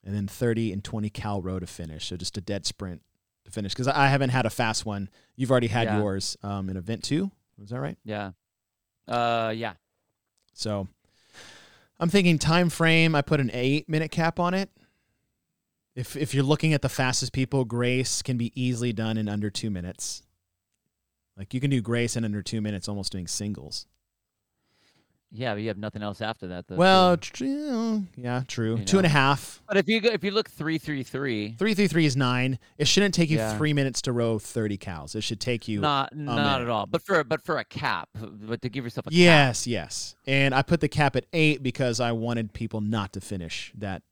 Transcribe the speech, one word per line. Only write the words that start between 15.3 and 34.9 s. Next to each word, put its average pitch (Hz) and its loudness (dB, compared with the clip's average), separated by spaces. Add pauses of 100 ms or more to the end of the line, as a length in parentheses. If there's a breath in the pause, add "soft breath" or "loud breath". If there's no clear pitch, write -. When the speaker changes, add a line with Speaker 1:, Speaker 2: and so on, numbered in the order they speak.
Speaker 1:
If, 127 -8
if 135 -2
you're 139 4
looking 151 2
at 143 2
the 135 -2
fastest 127 0
people, 131 0
Grace 123 0
can 123 -2
be 117 -2
easily 123 0
done 110 -2
in 107 -2
under 101 -2
two 110 -6
minutes. - -8 (1120)
Like, 98 -12
you 131 -2
can 139 0
do 131 4
Grace 120 0
in 117 0
under 104 -2
two 110 -4
minutes 104 -4
almost 101 -6
doing 90 -8
singles. 98 -6 (1500)
Speaker 2:
Yeah, 113 -4
but 104 -4
you 110 -4
have 98 -4
nothing 104 -8
else 104 -6
after 110 -6
that, 90 -10
though, - -10
Speaker 1:
Well, 185 6
Speaker 2:
so - 4
Speaker 1:
tr-, - -10 (720)
yeah, 123 -4
true. 113 -2
Speaker 2:
You 101 -4
Speaker 1:
Two 185 4
and 185 4
a 160 4
Speaker 2:
know. 147 2
Speaker 1:
half. 139 2
Speaker 2:
But 196 2
if 190 4
you 220 2
go, 226 4
if 196 -2
you 202 0
look 208 0
three 156 -2
three 143 -4
three, 117 -4
Speaker 1:
Three 208 2
three 190 4
three 156 4
is 131 2
nine. 127 2 (180 soft breath)
It 147 0
shouldn't 196 6
take 170 4
you 156 4
Speaker 2:
Yeah. 110 0
Speaker 1:
three 151 2
minutes 135 2
to 131 -2
row 117 2
thirty 107 -2
cows. 85 -10